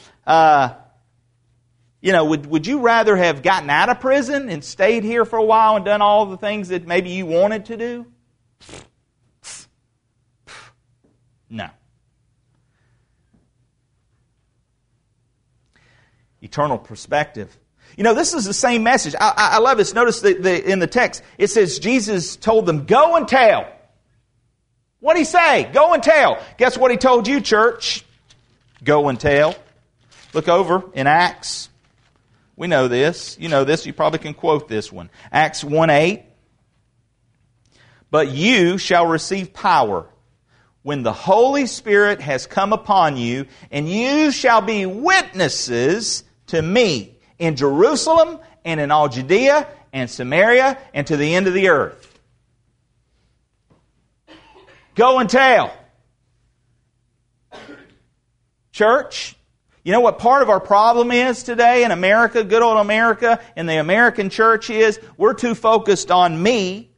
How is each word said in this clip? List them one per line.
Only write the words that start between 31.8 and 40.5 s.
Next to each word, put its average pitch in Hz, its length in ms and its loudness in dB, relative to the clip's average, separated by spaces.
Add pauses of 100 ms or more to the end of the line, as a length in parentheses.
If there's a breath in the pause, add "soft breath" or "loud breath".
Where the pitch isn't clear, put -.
We 165 120 -10
know 135 180 2
this. 135 520 -2
You 160 100 -12
know 139 160 0
this. 151 200 -2
You - 80 -14
probably 156 280 -4
can 151 120 -14
quote 151 360 -4
this 107 240 -8
one. 87 180 -18 (200 soft breath)
Acts 151 320 -2
one 156 280 0
eight. 160 320 2 (1900 soft breath)
"But 151 180 0
you 180 500 0
shall 170 280 2
receive 170 460 -4
power 117 540 0 (760)